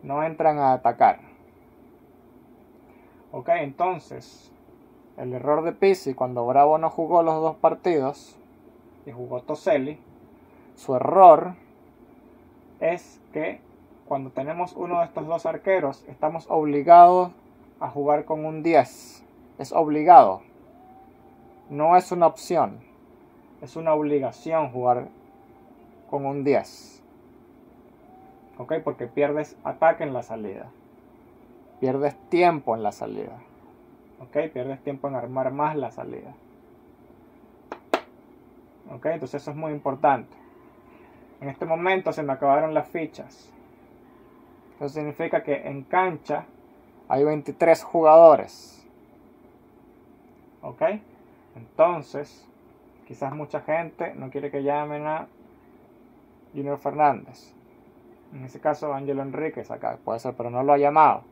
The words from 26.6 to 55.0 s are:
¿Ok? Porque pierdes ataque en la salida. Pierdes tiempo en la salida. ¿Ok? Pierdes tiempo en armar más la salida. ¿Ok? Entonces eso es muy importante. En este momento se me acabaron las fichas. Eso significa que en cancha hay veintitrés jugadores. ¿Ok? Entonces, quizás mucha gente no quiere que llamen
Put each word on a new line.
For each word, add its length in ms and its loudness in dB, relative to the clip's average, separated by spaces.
¿Ok? 160 -8
Porque 220 -8
pierdes 580 -4
ataque 400 0
en 80 -8
la 100 -8
salida. 440 -14
Pierdes 340 -2
tiempo 480 0
en 60 -10
la 100 -4
salida. 460 -12
¿Ok? 320 -6
Pierdes 300 -10
tiempo 260 -10
en 60 -8
armar 380 -6
más 220 -4
la 160 -8
salida. 440 -16
¿Ok? 120 -12
Entonces 340 -8
eso 120 -14
es 40 -12
muy 160 -10
importante. 640 -4
En 80 -12
este 160 -10
momento 480 -2
se 100 -8
me 120 -4
acabaron 400 0
las 140 -2
fichas. 600 -14
Eso 120 -10
significa 560 -6
que 240 -6
en 160 -12
cancha 600 -4
hay 160 0
veintitrés 600 0
jugadores. 1000 6
¿Ok? 220 -10
Entonces, 920 -4
quizás 260 -10
mucha 280 -10
gente 540 -6
no 160 -14
quiere 200 -10
que 140 -8
llamen 420 -4